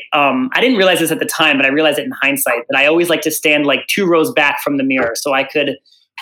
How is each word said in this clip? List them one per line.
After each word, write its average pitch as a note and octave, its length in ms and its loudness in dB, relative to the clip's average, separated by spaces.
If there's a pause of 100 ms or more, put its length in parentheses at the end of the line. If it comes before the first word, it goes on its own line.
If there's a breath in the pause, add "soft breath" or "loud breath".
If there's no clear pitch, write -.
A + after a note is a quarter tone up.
(140)
um, C3 400 0
I E3+ 80 0
didn't B3 160 2
realize F#3 220 4
this D#3+ 120 0
at D#3 60 -2
the D#3 80 -4
time, D3+ 320 0
but C3+ 80 2
I C3+ 40 2
realized D3 280 2
it D3 80 -4
in C3 60 -8
hindsight, C3+ 580 -2
that C#3 80 0
I C#3 80 4
always E3+ 240 2
like D#3 120 0
to D#3 100 -2
stand, D3+ 340 0
like, C3+ 220 0
two G3+ 180 -2
rows D#3+ 260 2
back D3 300 0
from C#3+ 160 -2
the C3+ 60 -2
mirror B2+ 320 0
so C#3+ 180 -4
I C3+ 100 0
could C3+ 340 -2 (440 soft breath)